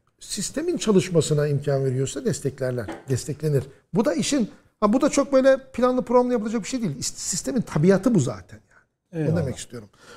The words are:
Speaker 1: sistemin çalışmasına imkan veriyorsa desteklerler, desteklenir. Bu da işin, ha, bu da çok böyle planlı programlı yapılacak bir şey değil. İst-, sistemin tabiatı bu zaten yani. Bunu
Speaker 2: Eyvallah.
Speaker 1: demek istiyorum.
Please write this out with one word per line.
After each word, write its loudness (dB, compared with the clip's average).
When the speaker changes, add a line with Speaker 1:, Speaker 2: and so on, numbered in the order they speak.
Speaker 1:
sistemin -6
çalışmasına 2
imkan 0
veriyorsa -2
desteklerler, -4
desteklenir. -2
Bu 2
da 2
işin, 0
ha, 4
bu 4
da 4
çok 0
böyle 6
planlı 0
programlı 2
yapılacak -2
bir -12
şey -4
değil. -4
İst-, -8
sistemin -4
tabiatı 4
bu 6
zaten -4
yani. -20
Bunu -6
Speaker 2:
Eyvallah. 0
Speaker 1:
demek -4
istiyorum. -14